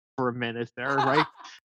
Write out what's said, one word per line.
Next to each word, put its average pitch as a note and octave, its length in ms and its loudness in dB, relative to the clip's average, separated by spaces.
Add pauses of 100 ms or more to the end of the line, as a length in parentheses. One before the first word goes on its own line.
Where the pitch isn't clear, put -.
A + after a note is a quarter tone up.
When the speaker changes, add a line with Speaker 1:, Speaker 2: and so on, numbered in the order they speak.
(160)
Speaker 1:
for B2+ 120 2
a A#2 60 -2
minute A#2 420 -4
there, C3+ 200 -2
right? C3+ 340 4
Speaker 2:
<laughs> - 60 -20 (280)